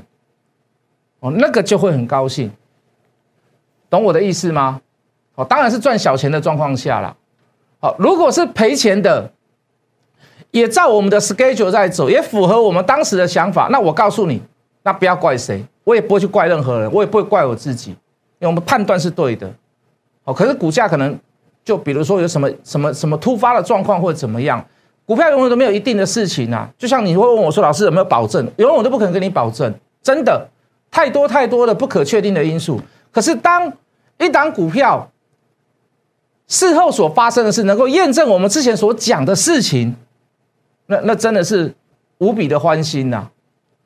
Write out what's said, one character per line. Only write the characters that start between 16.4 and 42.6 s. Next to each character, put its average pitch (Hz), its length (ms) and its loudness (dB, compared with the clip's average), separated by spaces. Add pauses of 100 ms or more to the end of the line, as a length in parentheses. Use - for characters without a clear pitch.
任 165 160 0
何 120 180 -2
人， 110 100 -2
我 202 120 0
也 185 40 0
不 - 100 -2
会 202 60 2
怪 180 220 0
我 123 100 -2
自 127 200 -8
己， 110 160 -12
因 90 60 -16 (440)
为 175 80 -2
我 170 40 0
们 170 120 -2
判 240 200 0
断 202 140 0
是 170 120 -2
对 131 260 -2
的。 98 160 -14 (720)
哦， 131 100 -6
可 190 120 0
是 277 80 0
股 170 180 -4
价 220 160 2
可 160 80 0
能 143 200 -2 (480)
就 151 140 -2
比 143 140 -6
如 143 100 -2
说 185 180 0
有 170 60 0
什 165 140 -2
么， 139 100 0 (140)
什 - 160 -4
么， 151 120 -2
什 - 160 -4
么 151 100 0
突 240 180 0
发 240 180 2
的 208 80 2
状 196 200 0
况 190 180 0
或 175 120 0
者 - 60 -6
怎 123 100 -6
么 113 120 -6
样， 131 240 -2 (400)
股 220 100 -2
票 311 160 2
永 269 120 2
远 254 80 2
都 247 40 2
没 247 100 2
有 233 60 0
一 202 80 0
定 208 180 -2
的 196 80 0
事 214 220 -2
情 120 260 -4
啊。 110 240 -6
就 247 120 -8
像 240 160 0
你 170 120 0
会 202 80 4
问 240 120 4
我 170 160 0
说 202 100 2
：“老 151 100 4
师 185 120 0
有 185 60 4
没 160 80 2
有 185 60 2
保 117 220 0
证？” 135 180 -2 (120)
永 220 120 4
远 320 80 4
我 233 60 2
都 233 80 0
不 262 80 -2
可 214 60 2
能 180 80 -2
跟 185 100 -2
你 190 80 -4
保 131 200 -2
证， 117 220 -4 (300)
真 269 220 0
的， 190 240 0 (420)
太 311 180 2
多 285 200 2
太 254 180 0
多 240 200 0
的 226 60 2
不 - 140 -2
可 - 180 0
确 214 160 0
定 196 140 -2
的 156 80 0
因 160 160 -2
素。 143 220 -6 (320)
可 233 80 0
是 311 160 0
当 349 360 -2 (460)
一 - 100 0
档 294 220 0
股 175 180 -4
票 170 400 0 (1400)
事 359 280 2
后 330 160 4
所 165 180 0
发 233 220 2
生 233 140 0
的 214 60 2
事 220 140 0
能 202 120 2
够 254 120 2
验 311 240 2
证 294 160 2
我 233 100 4
们 190 100 2
之 294 140 -2
前 233 140 2
所 208 180 2
讲 208 300 0
的 185 100 0
事 311 260 0
情， 120 340 -2 (920)
那， 202 180 0
那 214 100 2
真 220 180 0
的 202 100 2
是 175 320 -2 (440)
无 208 140 0
比 208 140 -2
的 147 120 0
欢 160 240 0